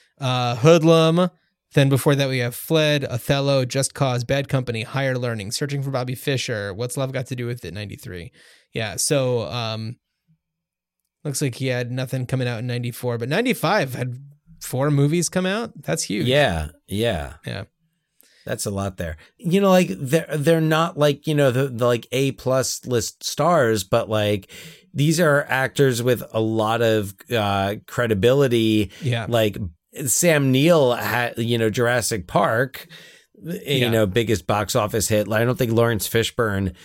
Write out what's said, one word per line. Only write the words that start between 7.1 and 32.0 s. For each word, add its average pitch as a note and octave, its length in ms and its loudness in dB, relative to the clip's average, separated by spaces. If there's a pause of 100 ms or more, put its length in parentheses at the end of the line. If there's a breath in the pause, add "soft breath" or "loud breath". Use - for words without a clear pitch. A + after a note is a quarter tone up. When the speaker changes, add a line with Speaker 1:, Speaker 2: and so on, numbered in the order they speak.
Speaker 1:
Got B2+ 160 -6
to C3 80 -8
Do A#2+ 100 -6
with A#2+ 200 -8
It, E2 80 -10
ninety-three. G2 580 -12 (420 soft breath)
Yeah, A2 220 -6
so, B2+ 520 0
um, A2 500 -8 (1300)
looks D3 180 -6
like C3+ 140 -2
he C3 120 -4
had B2 240 -4
nothing B2+ 340 -4
coming B2+ 220 -2
out A#2 120 -6
in B2 80 -6
ninety-four, A#2+ 500 -6
but A#2 120 -6
ninety-five F3+ 640 0
had B2 240 -6 (440)
four C3+ 280 -2
movies D3 400 2
come F#3 160 -2
out. A3 260 -4 (120)
That's E3 200 -4
huge. F#3+ 220 -2
Speaker 2:
Yeah, A#2+ 440 2 (180)
yeah. G2 460 -2 (120)
Speaker 1:
Yeah. F#2+ 180 -10 (800 soft breath)
Speaker 2:
That's - 200 -8
a G#2+ 60 -4
lot G2 240 -6
there. D#2 220 -8 (200 soft breath)
You F3 220 0
know, G3+ 100 4
like, F#3 200 6
they're, D#3+ 420 0
they're D#3+ 300 2
not, D#3+ 360 0
like, D3 300 0
you D#3+ 80 0
know, C#3+ 160 4
the, C3+ 160 0
the, B2 180 -2
like, A#2+ 280 0
A C3+ 180 0
plus - 560 -2
list A#2+ 380 -2
stars, C3+ 580 2
but, G#2+ 260 0
like, G#2 400 0 (440 loud breath)
these D3+ 260 2
are C#3+ 300 2
actors C3 520 2
with A#2+ 300 0
a A2+ 80 -2
lot A2 420 0
of, A2 320 2 (160)
uh, G2+ 460 0 (120)
credibility. A2+ 1040 2 (120)
Speaker 1:
Yeah. A#2+ 260 -2
Speaker 2:
Like, A2 300 2 (480)
Sam C#3+ 480 2
Neill C#3 400 4
had, A2+ 440 -2
you A#2 200 0
know, A2+ 120 2
Jurassic A#2 580 -2